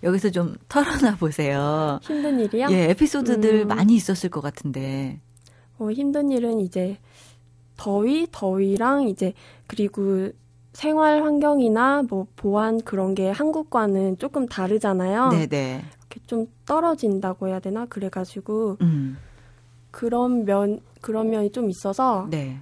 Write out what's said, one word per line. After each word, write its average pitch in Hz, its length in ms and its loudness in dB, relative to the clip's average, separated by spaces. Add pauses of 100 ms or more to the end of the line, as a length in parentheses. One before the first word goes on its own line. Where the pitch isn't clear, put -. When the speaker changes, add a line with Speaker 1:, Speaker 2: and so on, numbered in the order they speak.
Speaker 1:
여기서 190 260 2
좀 175 260 -2 (120)
털어놔 277 480 2
보세요. 147 880 0
Speaker 2:
힘든 294 360 -2
일이요? 220 300 0
Speaker 1:
예, 180 220 4
에피소드들 220 720 2
Speaker 2:
음. 208 60 0
Speaker 1:
많이 208 280 6
있었을 185 340 0
것 151 120 -6
같은데. 135 800 -6 (600)
Speaker 2:
어, 214 100 -4
힘든 285 400 0
일은 233 300 0
이제 185 380 -2 (800)
더위, 233 540 0
더위랑 202 760 0
이제 196 260 -2 (320)
그리고 196 640 -2 (440)
생활 302 500 2
환경이나 285 840 2
뭐 190 280 -4
보안 214 460 0
그런 190 340 -2
게 190 160 0
한국과는 214 880 0
조금 277 280 -4
다르잖아요. 202 840 0
Speaker 1:
네, 160 180 2
네. 135 360 -4 (180)
Speaker 2:
이렇게 - 260 -20
좀 226 180 -4 (200)
떨어진다고 208 840 0
해야 190 120 -4
되나? 208 280 -6
그래가지고 196 960 -6
Speaker 1:
음. 139 360 0 (760)
Speaker 2:
그런 240 540 0
면, 202 360 0 (200)
그런 220 300 -2
면이 208 200 0
좀 233 180 -2
있어서 196 600 -2
Speaker 1:
네. 139 320 -6